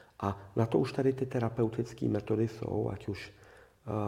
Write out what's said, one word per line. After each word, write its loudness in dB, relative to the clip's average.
A -2
na 4
to 4
už 2
tady 2
ty -4
terapeutické 0
metody 2
jsou, -2
ať -10
už, -6
eh, -14